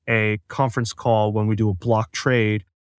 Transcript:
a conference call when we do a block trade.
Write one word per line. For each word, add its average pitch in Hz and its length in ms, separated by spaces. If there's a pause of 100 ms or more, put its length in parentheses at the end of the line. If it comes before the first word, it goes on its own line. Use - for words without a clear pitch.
a 107 300 (100)
conference 127 440
call 107 400
when 107 140
we 107 100
do 107 120
a 98 60
block 110 380
trade. 107 520 (340)